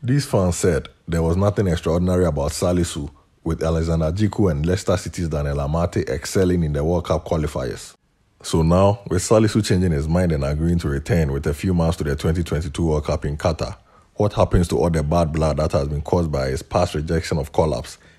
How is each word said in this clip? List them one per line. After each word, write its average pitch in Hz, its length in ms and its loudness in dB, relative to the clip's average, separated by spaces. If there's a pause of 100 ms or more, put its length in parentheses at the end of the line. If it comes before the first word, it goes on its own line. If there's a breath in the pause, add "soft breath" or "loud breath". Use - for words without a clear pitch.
These 135 240 0
fans 92 300 2
said 85 320 0 (180)
there 82 160 0
was 82 140 2
nothing 101 320 2
extraordinary 90 560 2
about 73 280 0
Salisu, 87 600 -2 (320 soft breath)
with 80 180 -4
Alexander 80 480 0
Djiku 101 420 0
and 73 140 -2
Leicester 90 300 0
City's 85 320 -6
Daniel 73 320 -2
Amate 80 480 -2
excelling 90 560 0
in 76 80 0
the 71 100 -2
World 82 220 0
Cup 80 220 -2
qualifiers. 69 680 -4 (480)
So 85 200 0
now, 95 480 4
with 90 140 0
Salisu 110 420 4
changing 92 260 2
his 73 160 0
mind 87 240 2
and 69 140 0
agreeing 80 340 0
to 80 80 -4
return 69 460 0
with 69 140 -4
a 76 60 0
few 95 200 -2
months 82 240 2
to - 80 -4
the 71 100 -2
twenty 85 280 0
twenty-two 82 420 -2
World 76 180 0
Cup 73 220 -4
in 73 100 -4
Qatar, - 400 -2 (380 soft breath)
what 104 180 0
happens 90 380 2
to 76 80 0
all 80 120 4
the 80 140 0
bad 80 300 2
blood 78 240 0
that 78 160 0
has 73 160 0
been 73 120 -4
caused 85 300 0
by 67 160 -2
his 67 160 -4
past 90 320 -2
rejection 80 420 -2
of 69 140 -6
call-ups 78 460 -2 (220 soft breath)